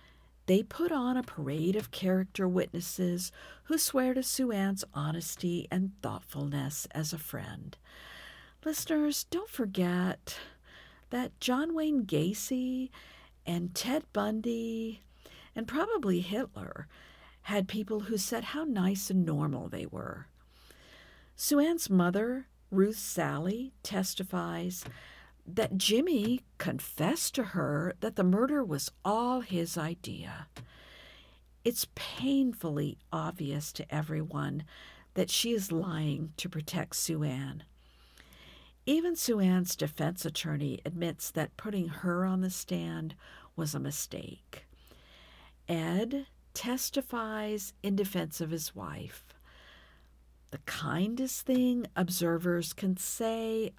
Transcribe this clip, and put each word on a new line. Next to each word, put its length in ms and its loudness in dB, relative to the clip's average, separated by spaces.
They 160 8
put 280 0
on 260 2
a 60 0
parade 520 0
of 160 -2
character 560 2
witnesses 840 0
who 120 2
swear 380 4
to 80 0
Sue 280 0
Ann's 320 2
honesty 760 -2
and 220 0
thoughtfulness 920 -4
as 180 -2
a 60 -6
friend. 580 -8
Listeners, 640 2
don't 200 -4
forget 920 0
that 280 -4
John 360 0
Wayne 300 2
Gacy 840 0
and 280 -2
Ted 360 0
Bundy 920 -2
and 120 -6
probably 540 2
Hitler 680 -6
had 240 2
people 340 -2
who 160 -2
said 260 -2
how 200 -4
nice 480 2
and 120 6
normal 460 0
they 160 -6
were. 400 -8
Sue 240 4
Ann's 300 4
mother, 580 4
Ruth 260 6
Sally, 720 -2
testifies 1000 -2
that 320 0
Jimmy 640 4
confessed 760 0
to 80 2
her 560 0
that 160 -2
the 80 4
murder 400 6
was 280 -2
all 360 2
his 360 -2
idea. 720 -6
It's 300 0
painfully 1040 0
obvious 600 -4
to 200 -8
everyone 680 -2
that 160 2
she 220 2
is 200 0
lying 680 0
to 120 -6
protect 460 -4
Sue 280 0
Ann. 400 -4
Even 280 4
Sue 240 2
Ann's 360 4
defense 500 -2
attorney 600 -2
admits 460 -4
that 260 -2
putting 300 -2
her 360 0
on 180 2
the 100 0
stand 640 -4
was 180 -2
a 60 -4
mistake. 880 -8
Ed 600 0
testifies 1300 -4
in 140 0
defense 460 0
of 100 -2
his 240 -4
wife. 500 -10
The 160 -10
kindest 800 -2
thing 480 4
observers 800 2
can 220 0
say 840 -2